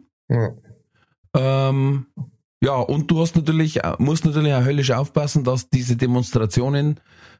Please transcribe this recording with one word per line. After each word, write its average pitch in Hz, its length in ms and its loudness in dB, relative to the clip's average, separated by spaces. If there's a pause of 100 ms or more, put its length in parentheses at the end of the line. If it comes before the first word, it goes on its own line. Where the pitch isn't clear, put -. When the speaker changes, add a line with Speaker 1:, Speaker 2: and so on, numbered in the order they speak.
(300)
Speaker 1:
Ja. 117 200 0 (840)
Speaker 2:
Ähm, 135 720 0 (560)
ja, 135 120 0
und 143 340 -2
du 160 120 2
hast 165 140 0
natürlich, 160 440 0 (200)
musst 151 260 0
natürlich 151 280 2
auch 127 120 2
höllisch 139 260 0
aufpassen, 143 520 0
dass 127 260 -2
diese 123 260 0
Demonstrationen, 123 1040 0 (400)